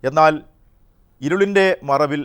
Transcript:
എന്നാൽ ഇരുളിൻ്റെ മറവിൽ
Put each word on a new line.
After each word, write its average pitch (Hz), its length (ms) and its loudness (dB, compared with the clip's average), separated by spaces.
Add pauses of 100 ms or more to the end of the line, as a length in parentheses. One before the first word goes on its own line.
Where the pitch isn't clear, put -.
എന്നാൽ 156 240 2 (920)
ഇരുളിൻ്റെ 196 380 0 (240)
മറവിൽ 143 360 0